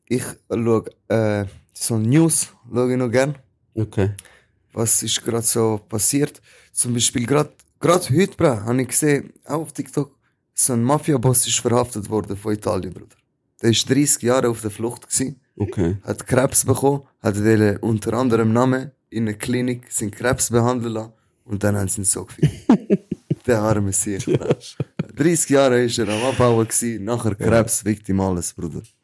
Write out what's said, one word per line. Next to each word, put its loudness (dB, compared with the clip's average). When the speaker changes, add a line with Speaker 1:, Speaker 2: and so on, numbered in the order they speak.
Speaker 1:
ich -2
schau, 2
äh, 0
so -4
News, 2
schau 0
ich 0
noch -2
gern. 0
Speaker 2:
Okay. -2
Speaker 1:
Was -2
ist -4
grad -2
so 0
passiert? -2
Zum -2
Beispiel 0
grad, 0
grad 2
heute, 2
bra, 0
hab 0
ich -2
gesehen, 0
auch -4
auf -10
TikTok, -8
so -2
ein 0
Mafia-Boss 2
ist -2
verhaftet 0
worden -2
von -4
Italien, -4
Bruder. -20
Der 4
ist 0
dreißig 0
Jahre 2
auf -4
der -6
Flucht -8
gewesen. -6
Speaker 2:
Okay. -2
Speaker 1:
Hat -10
Krebs 2
bekommen, 0
hat 0
wollte 4
unter -2
anderem 2
Namen 2
in -2
einer -4
Klinik -4
seinen -4
Krebs -2
behandeln 0
lassen -8
und -6
dann 2
haben -2
sie -4
ihn -4
so -2
gefickt. 0
Speaker 2:
<laughs> 0
Speaker 1:
Der 2
arme 2
Sieg, -4
Speaker 2:
Ja. 2
Speaker 1:
Bruder. -2
Dreißig 0
Jahre 4
ist -2
er 0
am -2
Abbauen 4
gewesen, -4
nachher -2
Speaker 2:
Ja. -4
Speaker 1:
Krebs, 2
Victim, 0
alles, -2
Bruder. -10